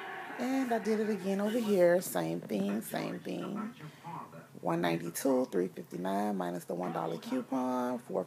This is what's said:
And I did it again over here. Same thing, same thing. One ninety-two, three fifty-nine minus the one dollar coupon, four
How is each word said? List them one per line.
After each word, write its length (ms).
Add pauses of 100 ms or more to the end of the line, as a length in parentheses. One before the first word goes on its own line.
(380)
And 340
I 80
did 200
it 80
again 320
over 180
here. 440
Same 380
thing, 420
same 380
thing. 520 (880)
One 200
ninety-two, 680
three 180
fifty-nine 680
minus 280
the 100
one 180
dollar 240
coupon, 840
four 280